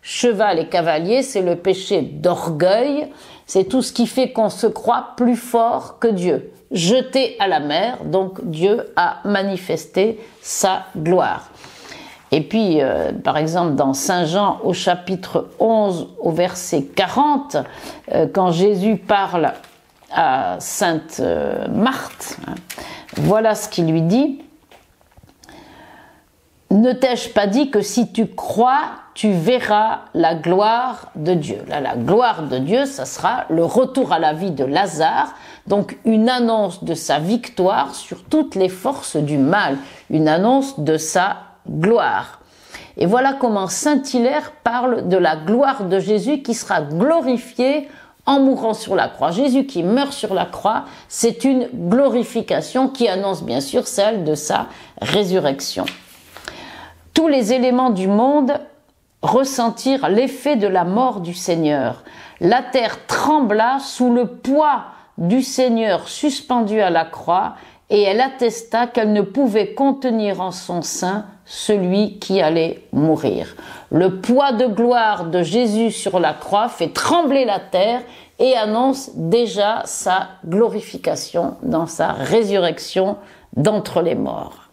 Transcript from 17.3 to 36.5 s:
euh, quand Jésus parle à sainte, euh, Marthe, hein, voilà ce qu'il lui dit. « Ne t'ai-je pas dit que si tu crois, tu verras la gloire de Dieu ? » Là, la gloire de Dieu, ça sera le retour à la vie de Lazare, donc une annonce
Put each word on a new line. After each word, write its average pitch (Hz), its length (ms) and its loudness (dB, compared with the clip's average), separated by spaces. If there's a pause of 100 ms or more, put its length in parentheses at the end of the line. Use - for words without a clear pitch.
euh, 160 200 4
quand 185 180 2
Jésus 196 460 2
parle 180 560 0 (580)
à 131 480 0
sainte, - 600 -4
euh, 82 480 -2
Marthe, - 760 -4
hein, - 100 -12 (600)
voilà 214 400 2
ce - 140 -10
qu'il 165 200 0
lui 165 120 2
dit. « 254 400 2 (2250)
Ne 220 220 6
t'ai-je 247 380 0
pas 208 180 2
dit 277 240 2
que 415 80 4
si 247 320 0
tu 226 160 0
crois, 254 540 0 (320)
tu 214 180 0
verras 214 680 2 (140)
la 165 220 2
gloire 208 800 0
de 165 180 0
Dieu ? » 147 360 -2
Là, 147 100 -4
la 123 160 -4
gloire 160 480 2
de 131 140 -4
Dieu, 185 260 2
ça 269 220 -6
sera 208 440 -4
le 165 140 2
retour 254 480 0
à 165 80 2
la 156 140 2
vie 180 180 -4
de 135 140 -2
Lazare, 160 680 0 (320)
donc - 380 -2
une 220 240 4
annonce 226 560 0